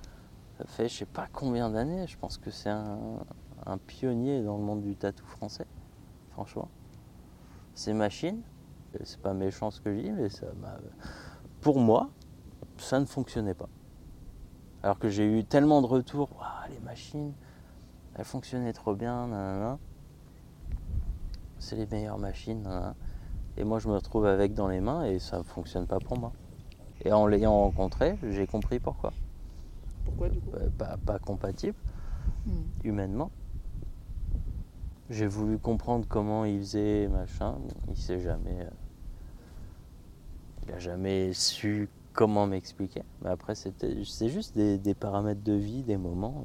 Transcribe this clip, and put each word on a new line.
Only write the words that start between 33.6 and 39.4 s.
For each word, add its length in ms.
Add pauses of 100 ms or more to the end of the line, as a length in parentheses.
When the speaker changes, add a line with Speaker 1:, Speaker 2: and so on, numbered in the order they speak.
Speaker 1:
J'ai 160
voulu 320
comprendre 500
comment 360
il 160
faisait, 480
machin. 480 (340)
Il 60
sait 240
jamais, 400
euh, 100 (2000)